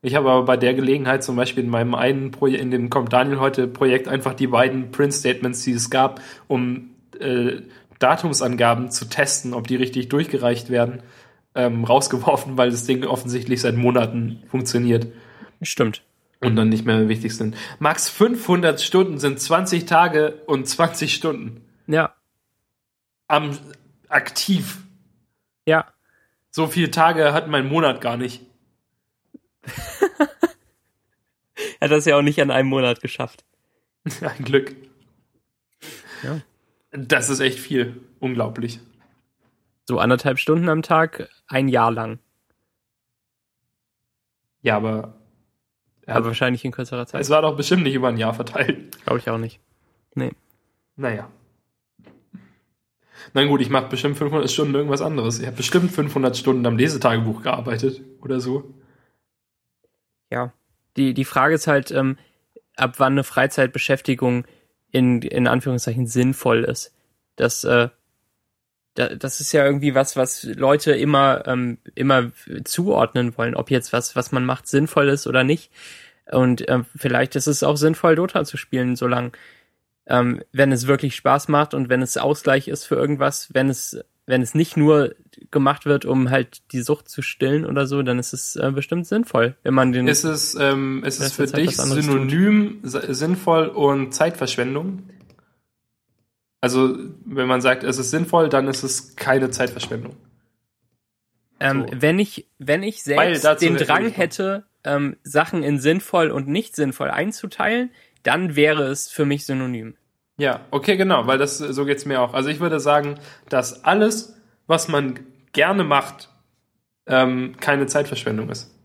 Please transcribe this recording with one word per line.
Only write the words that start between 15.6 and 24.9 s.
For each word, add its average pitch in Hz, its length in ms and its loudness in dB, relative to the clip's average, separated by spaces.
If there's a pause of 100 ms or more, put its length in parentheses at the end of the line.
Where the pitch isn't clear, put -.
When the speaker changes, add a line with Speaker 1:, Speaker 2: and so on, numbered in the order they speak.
Speaker 2:
Stimmt. - 400 -2 (380)
Speaker 1:
Und 123 160 2
dann 110 120 4
nicht 110 160 0
mehr 110 240 4
wichtig 110 260 -2
sind. 110 220 -6 (220)
Max, 151 320 0
fünfhundert 180 720 2
Stunden 185 360 2
sind 135 220 -2
zwanzig 170 460 0
Tage 151 600 2
und 135 220 -2
zwanzig 165 460 -2
Stunden. 123 480 -6 (240)
Speaker 2:
Ja. 156 280 0 (1120)
Speaker 1:
Am, 147 280 0 (520)
aktiv. - 760 -2 (840)